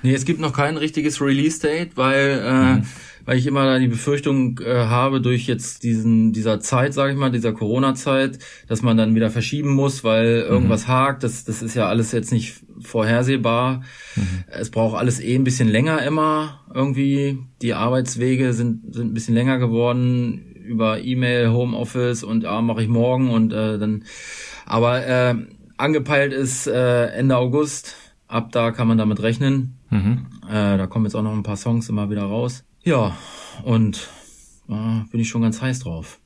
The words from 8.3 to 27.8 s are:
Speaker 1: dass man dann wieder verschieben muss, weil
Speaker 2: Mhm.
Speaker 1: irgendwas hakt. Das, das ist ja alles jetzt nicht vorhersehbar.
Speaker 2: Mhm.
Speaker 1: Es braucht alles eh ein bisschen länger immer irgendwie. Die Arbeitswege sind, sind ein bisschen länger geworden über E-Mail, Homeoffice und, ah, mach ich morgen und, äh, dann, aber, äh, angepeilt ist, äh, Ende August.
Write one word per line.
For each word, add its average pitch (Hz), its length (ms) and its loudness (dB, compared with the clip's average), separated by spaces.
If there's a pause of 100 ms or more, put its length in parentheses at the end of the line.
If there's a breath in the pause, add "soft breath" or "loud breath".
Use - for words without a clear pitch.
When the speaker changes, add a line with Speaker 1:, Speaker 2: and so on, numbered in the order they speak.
Speaker 1:
dass 113 140 -4
man 117 160 2
dann 113 180 4
wieder 113 160 2
verschieben 143 440 -2
muss, 135 280 0
weil 113 420 2
Speaker 2:
Mhm. - 60 -4
Speaker 1:
irgendwas 107 380 2
hakt. 131 340 0
Das, - 220 -4
das 104 180 -6
ist 113 120 -8
ja 113 120 0
alles 113 260 0
jetzt 113 200 -2
nicht 117 220 -2 (260)
vorhersehbar. 120 1000 0 (340 loud breath)
Speaker 2:
Mhm. 107 60 -2 (240 loud breath)
Speaker 1:
Es - 240 -8
braucht 113 280 0
alles 120 220 0
eh 120 140 -2
ein 131 100 4
bisschen 123 240 2
länger 139 340 2
immer 156 580 0 (120)
irgendwie. 139 680 0 (220)
Die 117 140 -2
Arbeitswege 127 800 0
sind, 113 400 -4
sind 113 160 -4
ein 104 40 -6
bisschen 113 200 0
länger 127 240 2
geworden 123 800 2 (160)
über 110 500 -2
E-Mail, 123 460 2
Homeoffice 120 760 -2
und, 110 220 -2
ah, 107 160 -2
mach 113 160 0
ich 107 100 0
morgen 123 400 2
und, 113 240 2
äh, 107 260 -2
dann, 107 260 -2 (600 loud breath)
aber, 120 420 2
äh, 123 280 2 (420)
angepeilt 139 560 2
ist, 131 340 -4
äh, 123 420 2
Ende 131 280 2
August. 139 600 0 (320 loud breath)